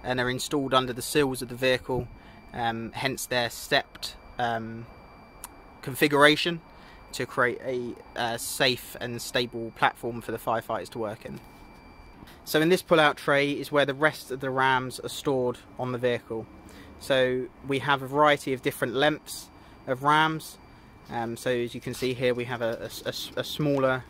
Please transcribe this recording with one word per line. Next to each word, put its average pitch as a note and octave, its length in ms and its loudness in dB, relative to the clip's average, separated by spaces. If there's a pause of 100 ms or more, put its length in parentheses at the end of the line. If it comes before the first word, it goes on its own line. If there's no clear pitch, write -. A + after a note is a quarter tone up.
and B2+ 160 -2
are B2 100 0
installed C3 420 -2
under B2+ 200 4
the A#2+ 100 -6
sills C3 400 2
of A#2+ 60 -8
the A#2+ 80 -10
vehicle, B2 500 0 (460)
um, A2+ 400 -2
hence - 340 -4
their A#2+ 240 0
stepped, - 640 -2 (240)
um, A2+ 480 -4 (960)
configuration D3+ 760 4 (520)
to B2+ 140 -4
create B2 380 0
a, B2 300 -6 (200)
uh, A#2 220 -4
safe - 640 -2
and A#2+ 200 -6
stable A#2 540 -4
platform A#2 460 -2
for - 100 -10
the A2 80 -4
firefighters A2+ 520 -2
to - 80 -10
work A2 260 -6
in. - 160 -12 (1040)
So - 160 2
in D#3+ 80 4
this F3+ 140 4
pull-out D#3 340 6
tray C#3+ 360 2
is C3+ 200 -4
where C#3+ 140 4
the C#3 80 -4
rest D3 360 0
of C3 80 -4
the C3+ 120 -4
rams C3 500 2
are - 80 -8
stored B2+ 500 0 (220)
on B2+ 120 -2
the B2 60 -4
vehicle. A#2 480 -2 (540)
So B2+ 460 2 (200)
we C#3 140 0
have C#3 220 2
a C3 40 -8
variety C#3+ 460 4
of B2+ 100 -4
different C3 320 -2
lengths D3 540 0 (380)
of C3 160 -4
rams. D#3 560 2 (500)
Um, A#2 280 -4
so - 140 -2
as A#2+ 240 -2
you B2+ 60 -10
can B2 140 -8
see B2+ 200 -2
here, B2 200 2
we A#2+ 120 -2
have A#2+ 140 -6
a, A2+ 300 -4 (160)
a, - 20 -2
a, - 320 -6
a - 40 -4
smaller, C3+ 640 0